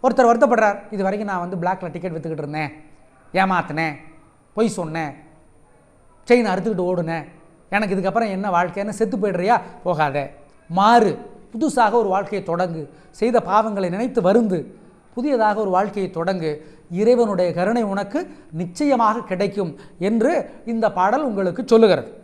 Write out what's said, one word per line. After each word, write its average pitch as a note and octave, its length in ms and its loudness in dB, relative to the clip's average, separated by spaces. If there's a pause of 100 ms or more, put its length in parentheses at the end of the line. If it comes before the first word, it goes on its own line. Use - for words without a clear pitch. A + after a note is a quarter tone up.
ஒருத்தர் B3 280 4
வருத்தப்படுறார், A3+ 480 4 (120)
இது G3 120 -6
வரைக்கும் G3+ 280 -2
நான் F3+ 180 -6
வந்து F#3 80 -8
பிளாக்ல F3+ 340 -4
டிக்கெட் E3+ 260 -8
வித்துக்கிட்டு D#3 280 -8
இருந்தேன், D3+ 280 -6 (640)
ஏமாத்துனேன், E3 640 0 (600)
பொய் A3 220 0
சொன்னேன், D#3+ 340 -6 (1160)
செயின் A#3+ 220 4
அறுத்துக்கிட்டு F#3 380 -2
ஓடுனேன், E3 380 -4 (460)
எனக்கு G3+ 240 0
இதுக்கப்புறம் G3 400 -2
என்ன G3 140 -4
வாழ்க்கைன்னு F#3 480 -2
செத்து A3+ 200 -2
போயிடுறியா? G3 380 2 (280)
போகாத, D3+ 320 0 (540)
மாறு, G3+ 420 4 (400)
புதுசாக A#3 480 2
ஒரு G#3 80 0
வாழ்க்கையை F#3+ 360 -2
தொடங்கு, E3 380 -4 (380)
செய்த A#3 160 2 (100)
பாவங்களை G3+ 440 0
நினைத்து A3+ 320 -2
வருந்து G3 360 2 (560)
புதியதாக A#3 460 0
ஒரு G3+ 100 0
வாழ்க்கையை G3 400 0
தொடங்கு, E3+ 400 -4 (500)
இறைவனுடைய G#3+ 520 2
கருணை G3+ 300 0 (100)
உனக்கு G3 260 -4 (420)
நிச்சயமாக A3+ 680 0
கிடைக்கும் F#3+ 420 -2 (360)
என்று A#3 240 2 (400)
இந்த A3 140 0 (120)
பாடல் A3+ 300 2
உங்களுக்கு F#3+ 360 -2
சொல்லுகிறது. G#3 460 6 (140)